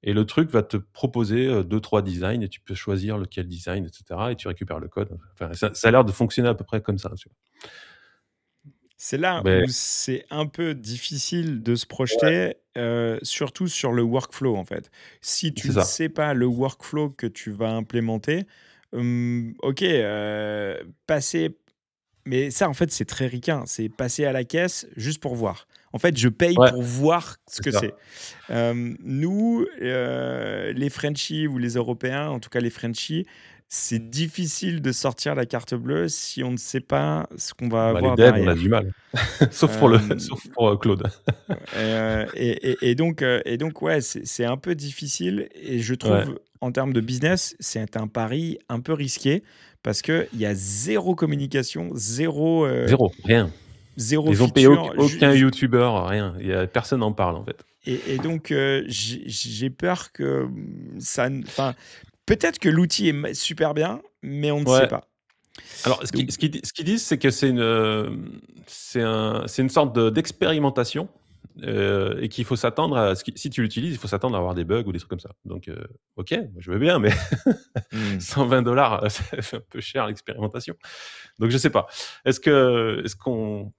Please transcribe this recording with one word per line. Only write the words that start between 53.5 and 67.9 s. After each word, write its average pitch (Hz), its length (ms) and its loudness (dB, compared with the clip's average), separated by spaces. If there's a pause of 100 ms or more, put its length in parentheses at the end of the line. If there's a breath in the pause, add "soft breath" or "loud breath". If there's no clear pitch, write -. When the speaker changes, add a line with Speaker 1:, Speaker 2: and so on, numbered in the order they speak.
Speaker 2:
zéro 147 340 2
Speaker 1:
Ils 101 120 6
ont 123 60 6
payé 131 180 8
Speaker 2:
feature, 147 300 10
Speaker 1:
auc-, 143 120 6
Speaker 2:
ju-, 147 80 -2
Speaker 1:
aucun 139 180 8
Speaker 2:
ju-, 135 100 8
Speaker 1:
youtubeur, 123 640 4
rien. 98 320 -2
Il 90 80 -6
y 92 40 0
a, 92 140 0
personne 117 340 -2
n'en 110 120 0
parle, 90 240 0
en - 80 -10
fait. - 200 -10 (220)
Speaker 2:
Et, 127 280 -4
et 131 40 -2
donc, 160 320 -4
euh, 139 380 2
j'ai, 110 380 -6
j'ai 117 440 -6
peur 175 420 -4
que, 69 300 -2
hum, - 560 -10
ça 123 280 -2
n-, 131 200 -6
enfin, 135 280 -4 (520 loud breath)
peut-être 233 320 2
que 165 100 2
l'outil 165 400 2
est 156 40 2
ma-, 147 220 -4
super 156 380 -2
bien, 175 300 -2 (200)
mais 143 280 -2
on 147 100 0
ne 139 80 0
Speaker 1:
Ouais. 131 120 8
Speaker 2:
sait 131 80 6
pas. - 200 -6 (760 loud breath)
Speaker 1:
Alors, - 220 0
ce - 60 -6
qui, 127 120 0
Speaker 2:
Donc 131 80 -6
Speaker 1:
ce - 60 -8
qu'ils 156 120 0
di-, 156 140 -8
ce - 80 -8
qu'ils 165 120 -10
disent, 214 200 -2
c'est 139 140 0
que 135 120 2
c'est 135 180 0
une, 123 120 2
euh, 110 500 2 (560)